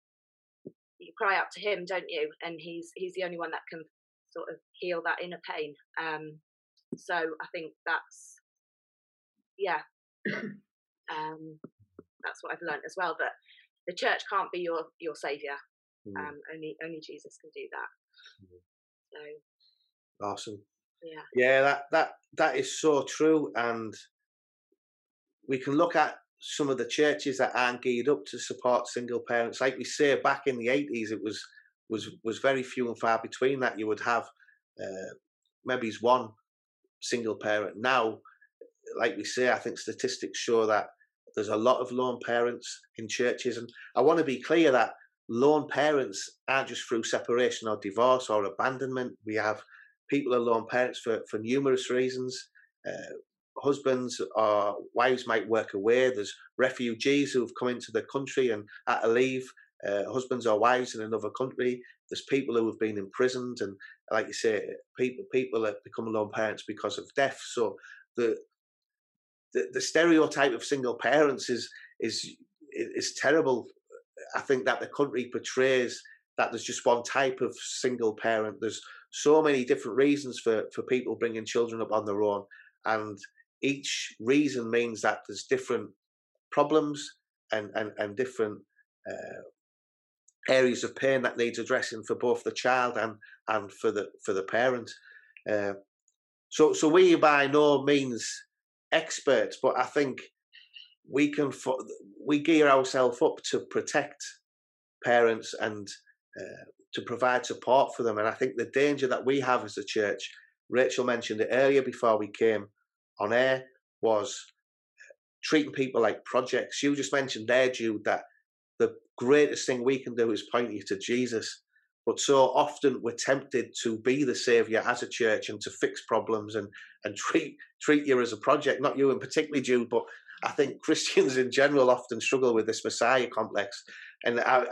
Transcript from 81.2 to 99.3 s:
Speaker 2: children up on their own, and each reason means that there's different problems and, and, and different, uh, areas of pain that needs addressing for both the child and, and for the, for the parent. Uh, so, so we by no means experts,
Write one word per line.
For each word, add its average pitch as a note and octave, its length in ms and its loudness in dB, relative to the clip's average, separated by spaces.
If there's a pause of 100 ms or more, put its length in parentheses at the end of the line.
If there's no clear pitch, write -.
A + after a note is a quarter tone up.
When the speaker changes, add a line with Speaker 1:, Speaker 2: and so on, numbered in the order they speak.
Speaker 2:
children A2+ 380 -2
up G#2 100 -4
on G#2+ 140 0
their G#2 160 0
own, G2+ 220 0 (420)
and G#2+ 320 -2 (460)
each - 540 -4
reason B2+ 520 2
means A#2 320 0
that G#2+ 160 0 (100)
there's G2+ 200 -12
different A#2 400 -2 (640)
problems D3 580 2 (440)
and, G#2+ 240 -4
and, G#2+ 200 -4
and G#2 200 -4
different, A2+ 420 -2 (500)
uh, - 340 -12 (1080)
areas B2+ 300 4
of - 140 -6
pain C3 260 2
that B2 140 -2
needs A#2 240 0
addressing A#2 420 -2
for A2 140 -2
both A#2 260 0
the A2+ 80 -2
child B2 460 0
and, G#2+ 180 -2 (320)
and G#2 240 -2
for A2+ 220 -2
the, G2 140 -2 (180)
for G#2+ 80 -2
the F#2+ 100 0
parent. A#2+ 480 0 (580)
Uh, G2+ 260 -2 (760)
so, - 240 4
so - 160 2
we F3+ 260 8
by D3 320 6
no C#3+ 380 6
means C#3 440 2 (640)
experts, C3+ 720 2